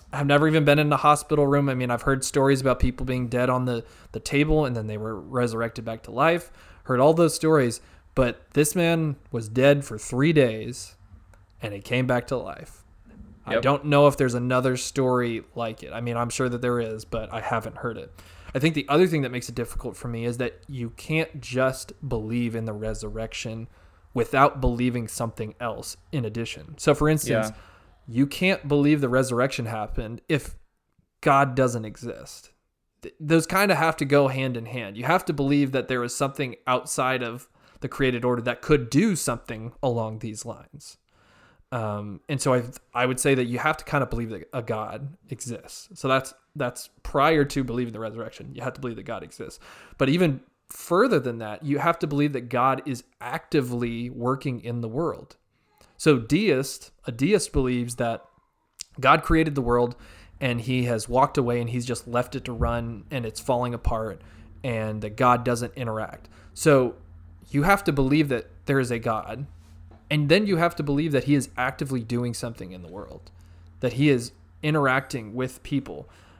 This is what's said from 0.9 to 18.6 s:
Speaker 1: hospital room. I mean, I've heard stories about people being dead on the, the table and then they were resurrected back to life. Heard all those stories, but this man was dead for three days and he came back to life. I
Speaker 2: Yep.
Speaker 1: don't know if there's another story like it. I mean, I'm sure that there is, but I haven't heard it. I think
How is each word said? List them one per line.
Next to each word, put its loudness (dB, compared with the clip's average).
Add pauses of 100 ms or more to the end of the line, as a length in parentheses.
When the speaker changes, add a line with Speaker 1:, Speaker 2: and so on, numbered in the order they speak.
Speaker 1:
hospital 4
room. 4
I 0
mean, -2
I've -2
heard 0
stories 4
about 2
people 0
being -2
dead 0
on 2
the, -2 (280)
the -8
table 4
and -2
then -6
they -6
were -6
resurrected -2
back -8
to -16
life. 2 (340)
Heard 2
all 8
those 4
stories, 2 (360)
but 2 (120)
this 4
man 2 (140)
was -6
dead 4
for -10
three 2
days 0 (680)
and -6
he -10
came -2
back 0
to -2
life. -10 (720)
I -2
Speaker 2:
Yep. 2
Speaker 1:
don't 2
know 8
if 6
there's 2
another 2
story 0 (100)
like -6
it. -14
I -8
mean, -4
I'm -2
sure -2
that -4
there 0
is, -6
but -8
I -6
haven't -4
heard -6
it. -14 (420)
I 0
think 2